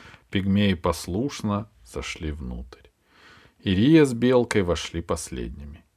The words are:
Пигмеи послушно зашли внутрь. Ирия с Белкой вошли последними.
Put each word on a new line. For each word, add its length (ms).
Пигмеи 440
послушно 960
зашли 480
внутрь. 560
Ирия 420
с 100
Белкой 500
вошли 380
последними. 840